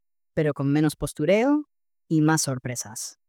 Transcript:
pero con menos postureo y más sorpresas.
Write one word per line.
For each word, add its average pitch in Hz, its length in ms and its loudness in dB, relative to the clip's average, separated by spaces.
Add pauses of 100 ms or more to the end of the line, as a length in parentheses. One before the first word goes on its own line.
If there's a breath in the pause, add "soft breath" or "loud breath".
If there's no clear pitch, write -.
(340)
pero 156 180 0
con 139 180 -2
menos 151 260 2
postureo 220 680 0 (440)
y 156 120 2
más 156 220 2
sorpresas. - 760 -8 (120)